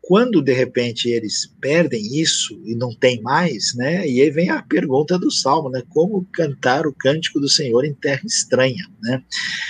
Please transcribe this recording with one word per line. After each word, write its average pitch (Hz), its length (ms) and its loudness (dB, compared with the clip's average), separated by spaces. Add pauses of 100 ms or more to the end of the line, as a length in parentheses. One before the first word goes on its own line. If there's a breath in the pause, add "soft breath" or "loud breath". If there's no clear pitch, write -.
(120)
Quando, 214 300 4
de 135 100 2
repente, 123 580 0
eles 113 520 -4
perdem 131 580 0
isso 117 460 -2
e 113 100 -6
não 120 180 -4
tem 123 280 2
mais, 131 540 0
né, 156 320 -2
e 127 140 2
aí 151 100 6
vem 165 180 0
a 302 120 -2
pergunta 156 560 0
do 285 120 0
Salmo, 143 400 0
né, 127 200 -6
como 185 440 0
cantar 147 540 0
o 135 60 -4
cântico 156 460 0
do 139 80 0
Senhor 131 380 2
em 147 80 -4
terra 139 320 -4
estranha, - 640 0 (120)
né? 214 220 -4 (460 loud breath)